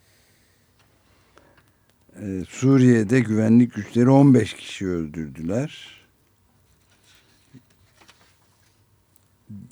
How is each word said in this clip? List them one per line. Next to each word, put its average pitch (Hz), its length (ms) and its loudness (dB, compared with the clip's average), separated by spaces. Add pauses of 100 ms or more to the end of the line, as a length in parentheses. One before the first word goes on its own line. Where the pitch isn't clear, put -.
(2250)
Ee, 95 280 -10
Suriye'de 127 720 2
güvenlik 110 540 2
güçleri 117 360 -2
on 139 240 6
beş 110 200 0
kişi - 320 -14
öldürdüler. 82 1160 -10 (3750)